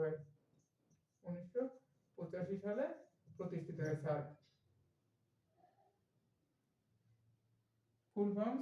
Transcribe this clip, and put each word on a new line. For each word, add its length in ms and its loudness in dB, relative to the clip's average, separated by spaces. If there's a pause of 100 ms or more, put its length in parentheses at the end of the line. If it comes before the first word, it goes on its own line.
হয়, 160 2 (1120)
উনিশশো 340 -2 (560)
পঁচাশি 460 -2
সালে 220 2 (520)
প্রতিষ্ঠিত 480 -4
হয় 180 2
সার্ক। 240 0 (3750)
ফুল 240 6
ফর্ম 260 2